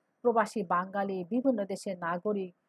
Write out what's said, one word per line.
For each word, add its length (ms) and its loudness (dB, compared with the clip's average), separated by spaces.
প্রবাসী 380 4
বাঙালি, 600 0
বিভিন্ন 400 2
দেশের 340 -6
নাগরিক 540 -2